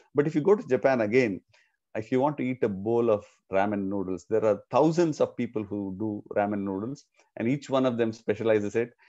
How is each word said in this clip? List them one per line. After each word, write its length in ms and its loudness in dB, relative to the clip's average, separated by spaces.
But 120 2
if 80 -4
you 60 0
go 140 4
to 120 0
Japan 360 2
again, 400 2
if 140 -8
you 100 2
want 180 0
to 60 -4
eat 180 -4
a 60 2
bowl 420 0
of 160 0
ramen 380 0
noodles, 400 -6
there 140 2
are 260 2
thousands 500 2
of 160 0
people 280 -4
who 340 -6
do 240 -6
ramen 280 0
noodles, 420 -6
and 100 -4
each 220 -2
one 160 0
of 140 0
them 160 0
specializes 600 0
it. 200 -2